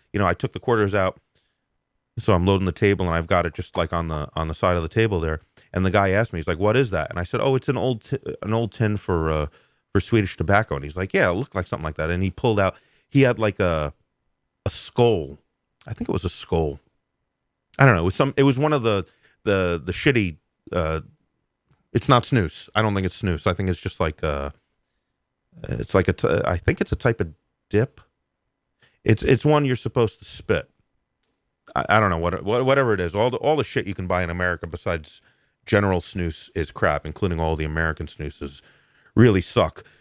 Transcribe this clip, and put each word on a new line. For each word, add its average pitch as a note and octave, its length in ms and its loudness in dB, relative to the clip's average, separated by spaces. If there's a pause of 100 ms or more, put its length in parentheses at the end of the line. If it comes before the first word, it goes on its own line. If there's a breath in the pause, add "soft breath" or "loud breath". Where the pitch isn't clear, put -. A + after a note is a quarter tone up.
(120)
you G2+ 80 -2
know, G2+ 80 2
I F2 60 2
took - 200 -6
the - 60 -10
quarters G#2+ 340 0
out. F#2+ 260 -2 (1000)
So - 140 2
I'm F2 120 4
loading G2 200 4
the F2+ 60 0
table, G2 360 2
and E2+ 80 0
I've E2 120 -2
got F2 200 2
it E2 80 -8
just, - 200 -12
like, E2+ 160 -2
on E2 160 -4
the, D#2 280 -6
on D#2+ 120 -2
the D#2+ 60 -6
side F2+ 220 0
of E2+ 80 -2
the E2 60 -6
table A2 300 0
there. D#2+ 200 -2 (340 soft breath)
And F#2 100 0
the F#2+ 60 2
guy G2 200 2
asked G#2 220 0
me, F2+ 60 -8
he's D#2+ 100 -6
like, E2 120 0
"What G#2 180 4
is B2+ 140 0
that?" D#2+ 180 -2
And - 80 -8
I F2 60 -2
said, - 180 -4
"Oh, C3+ 140 2
it's - 140 -2
an B2+ 80 -2
old A#2+ 260 -2
ti-, - 160 -6 (240)
an G#2+ 100 -2
old A2+ 180 -2
tin G#2+ 260 0
for, D#2+ 340 0
uh, D2+ 160 0 (440 soft breath)
for G2+ 80 4
Swedish G#2 380 0
tobacco." G2 380 0
And C2+ 80 -6
he's D2 120 -12
like, F#2+ 160 -4
"Yeah, C#3 200 2
it - 20 0
looked A2 220 -6
like F#2 100 -2
something - 180 -6
like D#2 120 -6
that." D#2 160 -2
And F2+ 100 -2
he F#2+ 80 0
pulled G#2+ 300 0
out, F#2+ 160 2 (340 soft breath)
he C#3 120 4
had, B2 180 4
like, G#2+ 200 0
a, D#2+ 340 0 (720)
a - 40 -2
skull. F2+ 720 0 (480)
I - 60 -10
think - 140 -8
it - 60 -4
was - 100 -4
a F2+ 60 -6
skull. D#2 500 -4 (1000)
I - 60 6
don't B2 100 6
know. E2 60 2
It E2 40 0
was F#2+ 100 0
some, C3+ 220 0
it C#3 60 4
was C3+ 160 4
one D3+ 140 2
of C3+ 100 0
the, G2+ 240 0 (360 soft breath)
the, F2+ 400 0
the F2+ 80 -4
shitty, G#2 460 0 (340)
uh, D#2+ 300 -2 (920)
it's - 140 0
not B2+ 160 6
snus. - 520 -2
I G#2+ 80 2
don't G#2+ 100 0
think G2 140 0
it's - 120 -6
snus. F2 280 -2
I F#2 60 2
think F#2+ 160 -2
it's F2 100 -2
just, - 200 -10
like, D#2+ 240 -2
uh, C#2+ 280 -4 (1120)
it's - 320 -4
like F#2+ 120 4
a F#2 60 2
t-, - 320 2
I F2+ 120 0
think - 220 -2
it's - 120 -4
a - 40 0
type - 260 -2
of D#2+ 120 -6 (360)
dip. A2+ 320 0 (1040 soft breath)
It's, A2 200 4
it's - 220 4
one D3 200 4
you're B2+ 100 0
supposed A#2 440 -2
to - 60 -20
spit. - 440 -4 (1080)
I, C2 140 -2
I G#2+ 100 4
don't G#2 100 4
know E2+ 80 0
what, E2+ 260 -2
what, A#2+ 220 0
whatever C3+ 280 2
it G2 60 0
is. F2 160 -4
All A2 140 2
the, A#2+ 80 -2
all D3+ 180 0
the C#3 80 0
shit - 220 -4
you G2 80 -8
can F#2 140 -8
buy F2+ 160 0
in E2+ 60 -4
America F2 360 -4
besides E2+ 560 -8 (440)
general G2 340 2
snus E2+ 560 -6
is E2 160 -4
crap, D#2 340 0
including E2 340 -4
all D#2+ 160 0
the D#2 100 -4
American D#2 420 -4
snoozes C#2+ 540 -12 (540 soft breath)
really G#2+ 260 8
suck. - 420 -2 (180 soft breath)